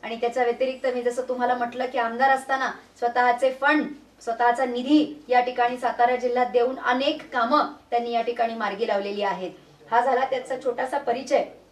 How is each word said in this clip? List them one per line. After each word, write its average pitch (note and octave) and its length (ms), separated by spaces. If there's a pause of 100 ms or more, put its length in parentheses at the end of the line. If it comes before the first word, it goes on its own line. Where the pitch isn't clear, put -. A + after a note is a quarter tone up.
आणि A3+ 120
त्याच्या A#3+ 280
व्यतिरिक्त B3+ 440
मी B3 140
जसं B3 200
तुम्हाला B3 340
म्हटलं B3 300
की B3+ 120
आमदार A#3 320
असताना C4 420 (280)
स्वतःचे B3 640
फंड, D4 240 (380)
स्वतःचा A#3+ 420
निधी B3+ 640
या B3 120
ठिकाणी B3 380
सातारा A#3+ 380
जिल्ह्यात A#3+ 360
देऊन B3 280
अनेक C4+ 540
कामं B3+ 340 (240)
त्यांनी A#3+ 200
या A#3 100
ठिकाणी A#3 320
मार्गी G#3+ 340
लावलेली G3+ 340
आहेत. F#3 300 (400)
हा A#3 100
झाला B3+ 240
त्याचा C4 380
छोटासा B3+ 340
परिचय. C4 460 (280)